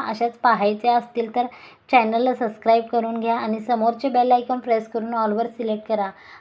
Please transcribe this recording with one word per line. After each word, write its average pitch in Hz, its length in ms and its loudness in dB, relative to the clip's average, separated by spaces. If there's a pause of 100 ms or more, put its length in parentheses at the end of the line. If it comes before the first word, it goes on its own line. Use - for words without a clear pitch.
अशाच 233 240 -2
पाहायच्या 214 640 2
असतील 226 380 -4
तर 247 120 0 (440)
चॅनलला 233 440 2
सबस्क्राईब 226 500 0
करून 226 360 -4
घ्या 226 160 0
आणि 220 240 -4
समोरचे 226 480 0
बेल 247 240 2
आयकॉन 247 260 2
प्रेस 226 300 0
करून 233 260 -6
ऑलवर 220 320 0
सिलेक्ट 214 420 -6
करा. 202 220 -2 (300)